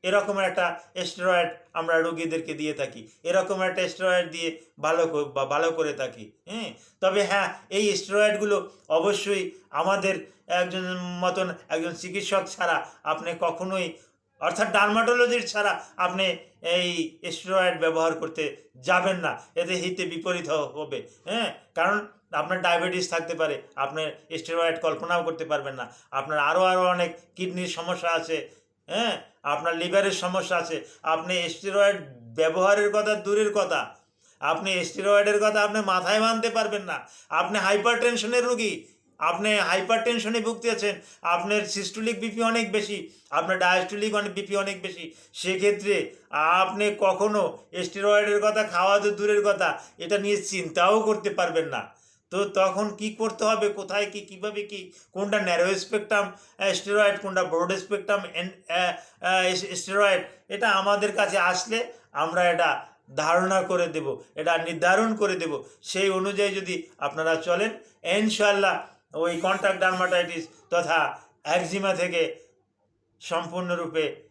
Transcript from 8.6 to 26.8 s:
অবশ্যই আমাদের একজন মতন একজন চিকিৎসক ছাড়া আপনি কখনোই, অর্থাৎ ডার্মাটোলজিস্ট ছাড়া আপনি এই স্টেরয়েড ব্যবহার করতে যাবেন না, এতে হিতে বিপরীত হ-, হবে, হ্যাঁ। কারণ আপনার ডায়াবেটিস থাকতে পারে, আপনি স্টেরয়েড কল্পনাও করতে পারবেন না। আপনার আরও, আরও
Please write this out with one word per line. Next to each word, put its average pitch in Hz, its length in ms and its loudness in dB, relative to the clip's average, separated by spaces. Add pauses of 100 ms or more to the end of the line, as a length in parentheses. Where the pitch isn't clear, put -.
অবশ্যই 190 640 0 (200)
আমাদের 185 440 0 (320)
একজন 180 380 0 (360)
মতন 180 340 0 (140)
একজন 165 260 -2
চিকিৎসক 190 520 -2
ছাড়া 165 400 -2 (180)
আপনি 156 260 -2 (100)
কখনোই, 175 520 -2 (480)
অর্থাৎ 175 320 0
ডার্মাটোলজিস্ট 226 760 4
ছাড়া 208 360 -2 (120)
আপনি 185 300 0 (360)
এই 170 560 -2 (120)
স্টেরয়েড 185 500 0
ব্যবহার 160 340 2
করতে 156 420 -6 (260)
যাবেন 180 340 2
না, 147 260 -4 (120)
এতে 175 200 -2
হিতে 180 320 -4
বিপরীত 170 420 -4
হ-, 147 280 0
হবে, 139 220 -6 (260)
হ্যাঁ। 202 300 -4 (200)
কারণ 202 320 0 (260)
আপনার 170 300 -2
ডায়াবেটিস 180 480 0
থাকতে 165 240 -4
পারে, 160 280 -2 (140)
আপনি 147 340 -4 (280)
স্টেরয়েড 165 420 0
কল্পনাও 165 420 0
করতে 160 220 -4
পারবেন 139 300 -4
না। 123 180 -10 (180)
আপনার 139 280 -2
আরও, 160 260 4
আরও 185 220 4